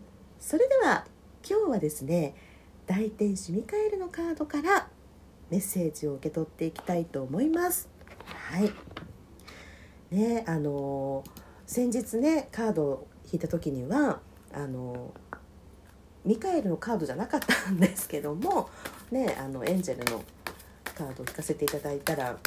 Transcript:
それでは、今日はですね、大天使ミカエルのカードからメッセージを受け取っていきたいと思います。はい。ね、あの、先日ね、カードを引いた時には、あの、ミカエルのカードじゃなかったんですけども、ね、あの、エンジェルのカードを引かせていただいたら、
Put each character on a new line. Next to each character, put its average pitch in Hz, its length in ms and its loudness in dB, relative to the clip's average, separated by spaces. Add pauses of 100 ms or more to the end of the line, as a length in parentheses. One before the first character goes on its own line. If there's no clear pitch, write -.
(400)
そ - 180 0
れ 508 100 6
で 539 100 6
は、 339 280 4 (420)
今 415 200 4
日 - 20 4
は 220 100 2
で 151 120 2
す - 120 -10
ね、 156 320 0 (520)
大 208 240 0
天 208 260 0
使 - 140 -8
ミ 214 120 0
カ - 140 -4
エ 427 120 2
ル 403 100 -2
の 359 100 -4
カ 339 140 -4
ー 339 120 -2
ド 302 120 -4
か 294 160 -2
ら 370 260 4 (600)
メ 170 80 2
ッ 190 40 2
セ 190 200 -2
ー 160 100 2
ジ 151 160 -4
を 143 60 0
受 135 160 -4
け 151 40 -6
取 160 120 -2
っ 156 40 -8
て - 160 -4
い 160 60 -2
き - 100 -12
た 180 140 -2
い 170 100 0
と 139 180 -6
思 135 180 -2
い 311 80 4
ま 349 220 2
す。 - 180 -4 (360)
は - 380 -2
い。 208 80 4 (1400)
ね、 226 360 2
あ 165 100 2
の、 139 680 -2 (420)
先 247 240 0
日 226 280 0
ね、 294 340 4
カ 226 180 0
ー 196 40 4
ド 156 120 2
を 135 220 -2 (180)
引 - 120 -2
い - 20 -4
た 160 80 -4
時 160 240 -2
に 127 160 -4
は、 247 320 2 (340)
あ 143 140 -6
の、 127 460 -8 (1120)
ミ 220 120 6
カ 381 160 0
エ 320 80 4
ル 202 80 2
の 165 80 2
カ 233 180 -2
ー - 20 4
ド 165 80 -2
じ 131 60 -2
ゃ 123 40 -6
な 202 120 -2
か 302 100 2
っ - 20 0
た - 320 2
ん 185 60 2
で 185 180 8
す - 120 -6
け 147 140 -4
ど 147 140 -2
も、 285 340 0 (420)
ね、 240 280 2
あ 135 80 -6
の、 131 180 -4
エ 175 80 4
ン 185 80 2
ジ 139 100 0
ェ - 60 -2
ル 120 140 -2
の 110 120 -4 (720)
カ 156 100 -6
ー 131 80 -6
ド 131 100 -10
を - 40 -8
引 - 60 -8
か - 80 -8
せ 151 140 0
て 147 100 -2
い - 20 4
た 147 120 0
だ 143 140 -4
い 143 60 -2
た 156 160 0
ら、 123 320 -2